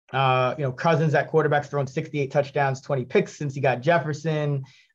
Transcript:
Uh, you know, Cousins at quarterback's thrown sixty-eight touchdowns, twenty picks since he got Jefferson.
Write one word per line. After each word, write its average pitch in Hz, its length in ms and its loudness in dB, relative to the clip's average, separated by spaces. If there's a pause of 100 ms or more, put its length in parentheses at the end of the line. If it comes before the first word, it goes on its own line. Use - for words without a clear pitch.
(120)
Uh, 127 460 2
you 151 60 -4
know, 131 100 -2
Cousins 160 420 2
at 139 140 2
quarterback's 147 400 2
thrown 139 180 -2
sixty-eight 143 440 -4
touchdowns, 139 500 0
twenty 131 240 -4
picks 190 320 -2
since 139 180 -6
he 139 60 -6
got 123 200 0
Jefferson. 151 840 0 (300)